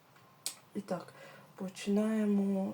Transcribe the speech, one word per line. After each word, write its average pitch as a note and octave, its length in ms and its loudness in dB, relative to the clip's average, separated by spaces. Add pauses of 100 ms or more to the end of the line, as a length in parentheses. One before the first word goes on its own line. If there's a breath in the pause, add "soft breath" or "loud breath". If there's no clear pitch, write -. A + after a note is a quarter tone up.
(760)
І G3+ 60 -6
так, - 340 -6 (400 loud breath)
починаємо G3+ 1200 2